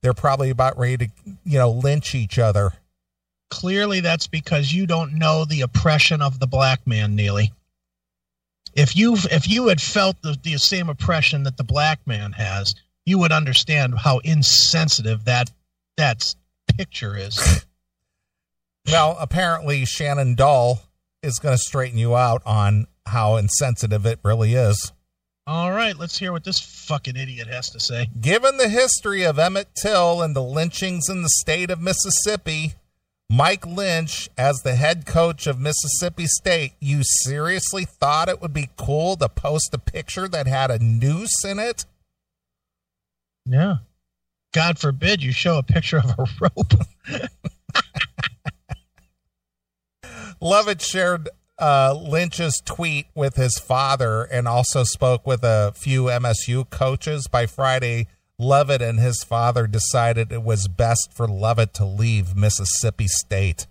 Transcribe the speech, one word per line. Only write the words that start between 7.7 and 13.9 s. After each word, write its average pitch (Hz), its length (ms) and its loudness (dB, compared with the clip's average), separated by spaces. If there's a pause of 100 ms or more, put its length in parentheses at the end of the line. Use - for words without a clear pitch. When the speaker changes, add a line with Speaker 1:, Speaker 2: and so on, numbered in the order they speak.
Speaker 2:
If 143 240 4
you, 226 180 4 (160)
if 160 160 2
you 226 220 2
had 175 100 4
felt 190 420 0
the, 147 220 -4
the 160 140 -2
same 175 320 -2
oppression 151 540 0
that 135 120 -4
the - 80 -6
black 147 420 0
man 104 280 -6
has, 98 420 -4 (300)
you 190 140 2
would 170 120 4
understand 143 640 0